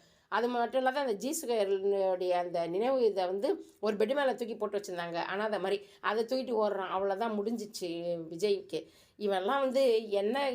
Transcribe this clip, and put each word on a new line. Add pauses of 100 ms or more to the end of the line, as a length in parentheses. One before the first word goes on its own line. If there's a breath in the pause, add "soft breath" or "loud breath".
(280 soft breath)
அது
மட்டும்
இல்லாத
அந்த
ஜி
சுகருடைய
அந்த
நினைவு
இதை
வந்து
ஒரு
பெட்
மேல
தூக்கி
போட்டு
வச்சிருந்தாங்க,
அனாதை
மாதிரி. (180 loud breath)
அதை
தூக்கிட்டு
ஓடுறான்.
அவ்வளோதான்,
முடிஞ்சிச்சு (400)
விஜய்க்கு. (320 loud breath)
இவன்லாம்
வந்து
என்ன